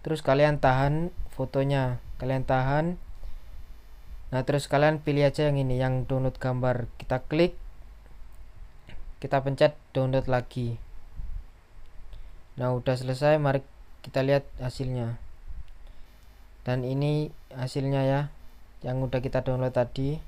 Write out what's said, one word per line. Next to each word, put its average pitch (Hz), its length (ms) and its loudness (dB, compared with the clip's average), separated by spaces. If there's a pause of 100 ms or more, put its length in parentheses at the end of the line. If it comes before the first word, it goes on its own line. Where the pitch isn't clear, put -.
Terus 156 240 -2
kalian 147 320 6
tahan 143 560 4 (240)
fotonya, 135 640 2 (160)
kalian 131 320 0
tahan. 143 480 4 (1400)
Nah, 127 160 2
terus 143 160 2
kalian 151 320 4
pilih 143 320 4
aja 147 240 2
yang 139 80 2
ini, 127 160 2
yang 131 320 2
download 131 320 0
gambar. 123 560 0
Kita 127 240 -2
klik, 170 320 4 (1700)
kita 135 240 0
pencet 143 320 4 (160)
download 131 320 2
lagi. 123 560 -2 (1800)
Nah, 127 160 0
udah 127 240 0
selesai, 131 400 2
mari 139 240 2 (400)
kita - 240 -2
lihat 139 320 4
hasilnya. 127 640 -4 (1400)
Dan 127 240 0
ini 147 400 2 (240)
hasilnya 135 560 0
ya, 135 120 4 (600)
yang 127 240 -2
udah 127 160 0
kita 127 240 0
download 127 320 0
tadi. 135 400 0 (120)